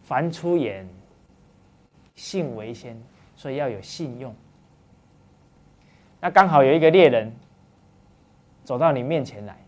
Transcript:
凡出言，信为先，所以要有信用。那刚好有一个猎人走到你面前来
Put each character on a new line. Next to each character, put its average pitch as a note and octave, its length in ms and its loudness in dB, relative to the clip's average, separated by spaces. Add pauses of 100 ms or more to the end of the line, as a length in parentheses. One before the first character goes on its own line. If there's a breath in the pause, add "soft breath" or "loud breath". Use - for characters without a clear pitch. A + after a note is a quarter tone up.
凡 D3+ 280 -4
出 F3 240 -4
言， G2+ 320 -4 (1300)
信 D#3 400 -8
为 A2 180 -12
先， A#2 260 -18 (360 soft breath)
所 - 160 -14
以 C3 60 -8
要 C#3+ 120 -4
有 G#2 100 -8
信 B2 380 -12
用。 B2 160 -16 (1900 soft breath)
那 F3 120 -6
刚 F#3+ 180 6
好 D3 140 6
有 C3 100 4
一 D#3+ 60 4
个 D#3+ 100 6
猎 E3 200 8
人 A2+ 220 0 (1300)
走 B2+ 120 -6
到 D#3 160 2
你 B2+ 120 -2
面 D3 200 -4
前 G#2 220 -14
来 G2 100 -16 (120)